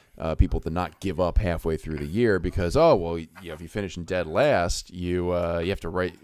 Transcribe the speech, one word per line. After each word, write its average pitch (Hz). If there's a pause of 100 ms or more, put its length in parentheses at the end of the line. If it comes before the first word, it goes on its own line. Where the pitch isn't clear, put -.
(180)
uh, 80
people 85
to -
not 87
give 90
up 87
halfway 82
through 78
the 73
year 101
because, 87
oh, 160
well, 85
you 80 (160)
know, 82
if 78
you 80
finish 98
in 87
dead 90
last, 98
you, 87
uh, 85
you 87
have 95
to 85
write 90